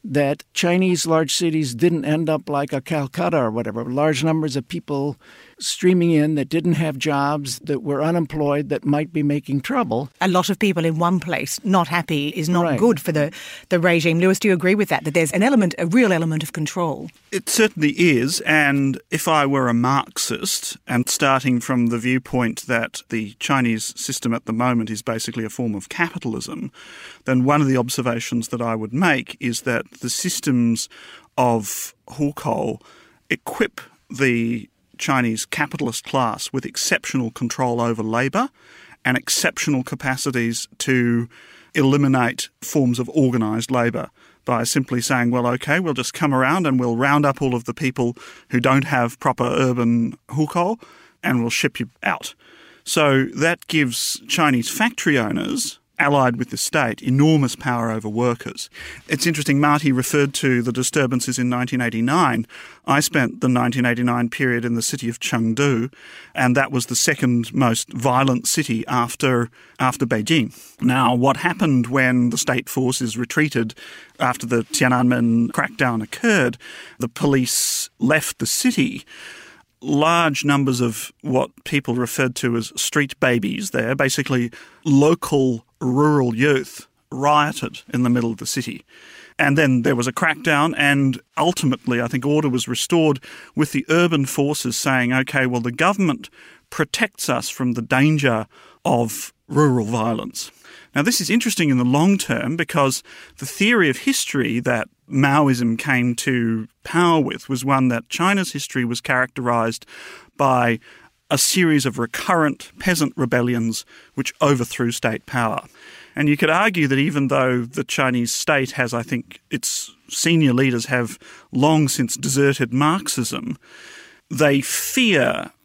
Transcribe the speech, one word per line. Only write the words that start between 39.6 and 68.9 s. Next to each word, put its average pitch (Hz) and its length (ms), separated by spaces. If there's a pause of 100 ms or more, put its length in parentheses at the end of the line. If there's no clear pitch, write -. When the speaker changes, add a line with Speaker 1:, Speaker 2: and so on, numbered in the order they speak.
Speaker 3:
capacities 131 840 (100)
to 120 500 (460)
eliminate 135 720 (120)
forms 127 400
of 123 80
organised 117 640
labour 120 360 (360)
by 120 180
simply 123 380
saying, 120 320
"Well, 123 160
okay, 147 320
we'll 165 140
just 123 200
come 151 180
around 135 340
and 135 120
we'll 120 180
round 143 300
up 139 160
all 127 140
of 120 80
the 120 100
people 127 420 (340)
who 127 100
don't 131 240
have 120 340
proper 127 260
urban 120 720 (120)
hukou 175 520 (440)
and 117 160
we'll 117 100
ship - 300
you - 80 (160)
out." - 300 (500)
So 139 400
that 165 420
gives 139 640
Chinese 135 420
factory 185 480
owners, - 600 (180)
allied 139 380
with 127 140
the 117 60
state, 120 460
enormous 139 520
power 120 360
over 110 180
workers. 120 600 (400)
It's 151 200
interesting, 147 320
Marty 147 320
referred 139 420
to 127 260
the 120 120
disturbances 127 680
in 123 100
nineteen 123 320
eighty-nine. 120 680 (380)
I 139 160
spent 139 400
the 131 80
nineteen 123 380
eighty-nine 120 420
period 120 360
in 120 100
the 117 80
city 117 260
of 117 120
Chengdu, 120 720 (440)
and 123 220
that 135 160
was 127 140
the 120 100
second 123 580
most 120 380
violent 123 560
city 117 400
after, 120 640 (280)